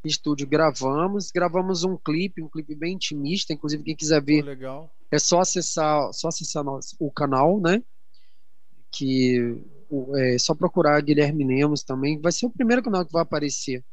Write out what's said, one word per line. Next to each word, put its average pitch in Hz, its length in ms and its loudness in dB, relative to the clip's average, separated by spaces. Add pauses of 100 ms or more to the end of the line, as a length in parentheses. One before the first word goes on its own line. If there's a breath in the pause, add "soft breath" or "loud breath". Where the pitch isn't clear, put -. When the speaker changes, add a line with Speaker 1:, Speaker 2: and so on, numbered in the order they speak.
Speaker 1:
em 156 40 -4
estúdio, 147 380 -2
gravamos. 151 840 2
Gravamos 180 520 0
um 185 140 0
clipe, 165 460 -2
um 151 60 -10
clipe 151 260 -8
bem 165 180 -4
intimista. 156 580 -4
Inclusive, 147 300 -4
quem 151 140 -6
quiser 151 260 4
ver, 147 220 4
Speaker 2:
Pô, 143 60 -8
legal. 135 440 -12 (160)
Speaker 1:
é 151 80 4
só 175 220 4
acessar, 151 760 0
só - 140 -6
acessar 160 360 -4
nosso, 139 360 -6
o 147 100 -2
canal, 147 500 4
né? 185 220 4 (1080)
Que 127 680 2 (320)
o, 139 260 -4
é 127 220 4
só 160 160 2
procurar 156 480 4
Guilherme 147 420 4
Lemos 139 380 2
também. 139 380 -2
Vai 170 140 2
ser - 120 -2
o 240 60 -2
primeiro 240 320 2
canal 196 200 0
que 156 100 -6
vai 170 100 4
aparecer 143 680 -2